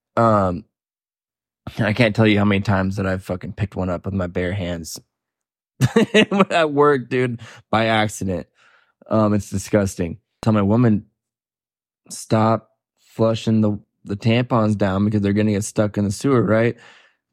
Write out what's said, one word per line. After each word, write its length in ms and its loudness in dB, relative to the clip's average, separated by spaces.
Um, 480 2
I 160 0
can't 200 2
tell 120 4
you 120 4
how 60 2
many 160 2
times 360 -2
that 100 -4
I've 180 -4
fucking 300 -8
picked 200 -6
one 140 -4
up 160 -6
with 100 -8
my 120 -2
bare 260 -4
hands 480 -8
<laughs> 0 -
at 220 2
work, 360 2
dude, 320 -2
by 160 2
accident. 600 -2
Um, 260 2
it's 160 -2
disgusting. 680 -2
Tell 100 2
my 100 2
woman, 440 2
"Stop 600 -2
flushing 640 0
the, 180 0
the 120 -8
tampons 600 0
down 280 0
because 180 0
they're 100 0
gonna 200 0
get 120 -2
stuck 340 -4
in 60 0
the 80 -2
sewer," 300 0
right? 340 0